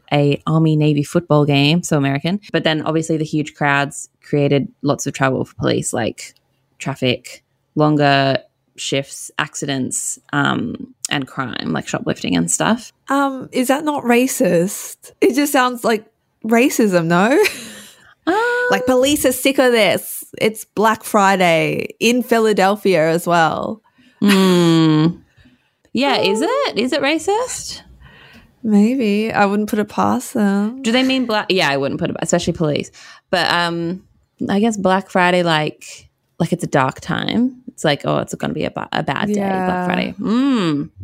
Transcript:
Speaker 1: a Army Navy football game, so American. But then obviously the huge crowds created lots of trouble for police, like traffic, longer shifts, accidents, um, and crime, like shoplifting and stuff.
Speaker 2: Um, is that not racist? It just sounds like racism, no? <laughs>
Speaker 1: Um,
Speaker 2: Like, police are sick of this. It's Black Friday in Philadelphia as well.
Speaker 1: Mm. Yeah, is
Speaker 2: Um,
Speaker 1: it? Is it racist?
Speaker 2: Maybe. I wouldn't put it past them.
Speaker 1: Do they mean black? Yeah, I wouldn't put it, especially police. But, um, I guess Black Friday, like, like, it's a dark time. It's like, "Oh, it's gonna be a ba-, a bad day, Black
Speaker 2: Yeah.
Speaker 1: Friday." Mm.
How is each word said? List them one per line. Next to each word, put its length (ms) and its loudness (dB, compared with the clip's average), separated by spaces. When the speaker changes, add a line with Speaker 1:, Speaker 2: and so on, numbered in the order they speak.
Speaker 1:
a 360 2
Army 280 2
Navy 280 2
football 420 2
game, 380 2
so 140 0
American. 420 -2
But 120 -2
then 180 0
obviously 360 -2
the 60 -2
huge 300 -4
crowds 560 -2
created 440 0
lots 240 -2
of 80 -6
trouble 320 -2
for 100 -18
police, 380 -2
like 400 -6
traffic, 640 -4
longer 640 2
shifts, 600 -8
accidents, 800 -6
um, 640 -4
and 160 -4
crime, 460 -8
like 140 -8
shoplifting 480 -4
and 140 0
stuff. 420 -2
Speaker 2:
Um, 420 -2
is 160 -2
that 160 0
not 200 -4
racist? 1080 0
It 140 4
just 180 0
sounds 300 0
like 220 0
racism, 600 4
no? 320 4
<laughs> 40 -12
Speaker 1:
Um, 420 0
Speaker 2:
Like, 160 0
police 400 2
are 60 2
sick 260 0
of 140 4
this. 520 0
It's 240 -2
Black 400 0
Friday 960 2
in 220 2
Philadelphia 880 2
as 160 0
well. 560 0
Speaker 1:
Mm. 1000 4
Yeah, 260 0
is 240 0
Speaker 2:
Um, 60 0
Speaker 1:
it? 280 -2
Is 160 0
it 80 0
racist? 800 -2
Speaker 2:
Maybe. 680 2
I 140 2
wouldn't 240 0
put 100 -2
it 100 -2
past 440 -2
them. 500 0
Speaker 1:
Do 80 0
they 120 2
mean 220 0
black? 240 -2
Yeah, 200 2
I 80 2
wouldn't 220 -2
put 100 -2
it, 100 -6
especially 340 0
police. 380 -2
But, 220 0
um, 540 -2
I 100 0
guess 180 0
Black 320 0
Friday, 340 2
like, 680 -4
like, 140 -2
it's 100 -4
a 40 -2
dark 340 0
time. 640 -2
It's 160 -14
like, 220 0
"Oh, 120 0
it's 180 -6
gonna 180 -6
be 120 -4
a 60 -6
ba-, 200 -10
a 120 -4
bad 240 -4
day, 80 -2
Black 120 -2
Speaker 2:
Yeah. 380 -2
Speaker 1:
Friday." 340 -4
Mm. 680 0